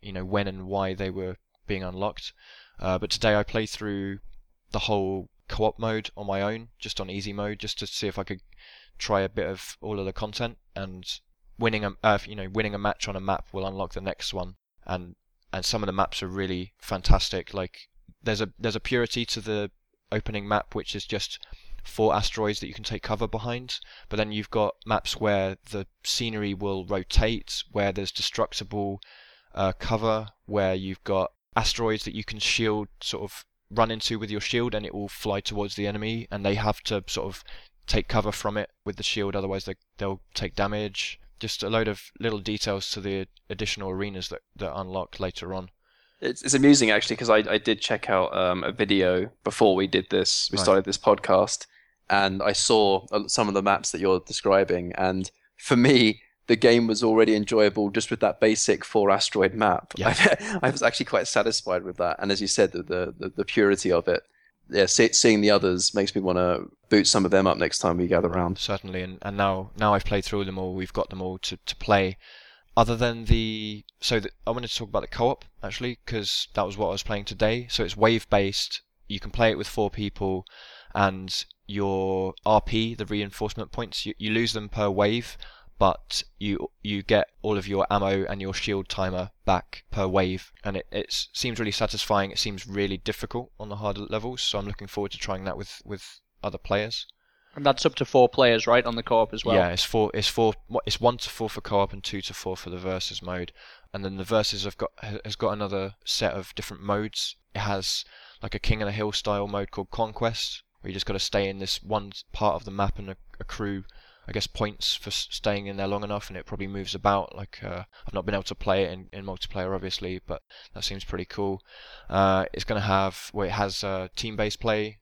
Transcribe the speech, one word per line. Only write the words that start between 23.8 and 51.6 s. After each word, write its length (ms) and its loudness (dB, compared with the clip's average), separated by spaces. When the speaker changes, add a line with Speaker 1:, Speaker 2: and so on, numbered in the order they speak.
Speaker 1:
but 80 -6
then 140 0
you've 200 -6
got 240 0
maps 320 -2
where 400 0
the 140 -6
scenery 500 -2
will 320 -4
rotate, 840 0
where 200 0
there's 200 -6
destructible, 880 -4
uh, 260 0
cover, 480 0
where 280 0
you've 300 -6
got 280 0
asteroids 500 0
that 100 -8
you 80 -6
can 160 -10
shield, 480 0
sort 220 -6
of 200 -12
run 220 2
into 280 -2
with 120 -6
your 80 -2
shield, 360 0
and 100 -4
it 80 -10
will 160 -6
fly 320 -2
towards 340 -4
the 120 -2
enemy, 440 -4
and 140 -4
they 100 4
have 260 0
to 260 -2
sort 200 -4
of 160 -12
take 220 2
cover 240 0
from 240 -4
it 140 -4
with 100 -6
the 80 -10
shield, 320 -2
otherwise 300 -2
they, 100 -8
they'll 240 -4
take 220 -6
damage. 640 -4
Just 240 -6
a 60 -4
load 200 2
of 120 -6
little 220 -2
details 520 -2
to 100 -6
the 260 -4
additional 400 -6
arenas 400 -6
that, 100 -10
that 240 -6
unlock 400 -6
later 340 -6
on. 160 -8
Speaker 2:
It's, 220 -2
it's 100 0
amusing, 380 10
actually, 260 2
'cause 120 -4
I, 100 10
I 180 2
did 240 2
check 280 -2
out, 240 2
um, 300 2
a 80 -2
video 600 2
before 320 4
we 120 2
did 220 0
this, 400 2
we 80 -2
Speaker 1:
Right. 60 2
Speaker 2:
started 220 6
this 120 -2
podcast, 680 4